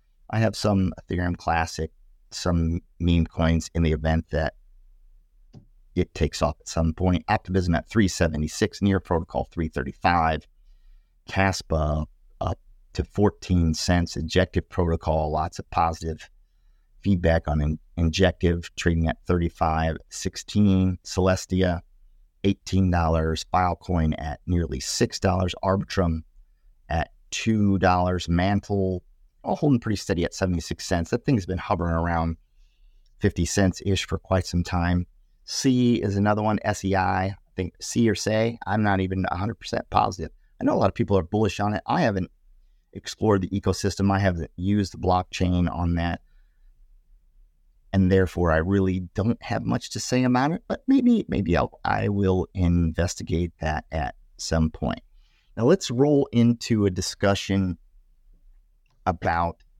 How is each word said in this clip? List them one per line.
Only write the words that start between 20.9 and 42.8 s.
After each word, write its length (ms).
Celestia, 800
eighteen 440
dollars, 640
Filecoin 640
at 300
nearly 320
six 400
dollars, 420
Arbitrum 600
at 240
two 480
dollars, 500
Mantle, 760
all 120
holding 240
pretty 160
steady 280
at 120
seventy-six 500
cents. 240
That 160
thing's 220
been 100
hovering 380
around 420
fifty 260
cents-ish 600
for 140
quite 260
some 180
time. 440
C 500
is 200
another 280
one, 200
S 220
E 100
I, 300
I 100
think 260
C 260
or 60
Say, 540
I'm 160
not 160
even 320
a 60
hundred 180
percent 340
positive. 420
I 60
know 100
a 20
lot 120
of 40
people 240
are 60
bullish 360
on 140
it. 140
I 140
haven't 280